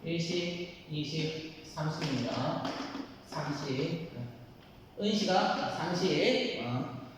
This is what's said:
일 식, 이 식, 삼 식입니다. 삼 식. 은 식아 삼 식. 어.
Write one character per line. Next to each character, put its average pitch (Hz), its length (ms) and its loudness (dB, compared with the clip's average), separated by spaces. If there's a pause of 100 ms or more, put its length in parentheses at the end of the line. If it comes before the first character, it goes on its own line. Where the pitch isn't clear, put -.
일 165 160 0
식, 175 680 -2
이 151 160 -2
식, 156 600 -4
삼 156 260 -2
식입니다. - 760 0 (600)
삼 147 280 -4
식. 143 560 0 (920)
은 208 120 4
식아 190 640 4
삼 175 180 0
식. 185 680 4
어. 120 320 -2 (200)